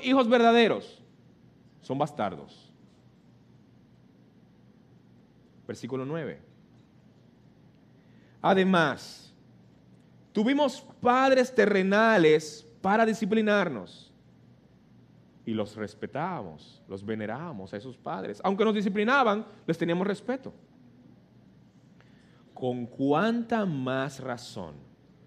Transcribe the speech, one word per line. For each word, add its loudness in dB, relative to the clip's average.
hijos 4
verdaderos. 4
Son -8
bastardos. -6
Versículo -10
nueve. -10
Además, 0
tuvimos 0
padres 4
terrenales 4
para 2
disciplinarnos. -2
Y -6
los -6
respetábamos, -10
los -12
venerábamos -8
a -10
esos -14
padres. -10
Aunque 0
nos 2
disciplinaban, 0
les -2
teníamos -2
respeto. -6
¿Con -6
cuánta 0
más -4
razón -12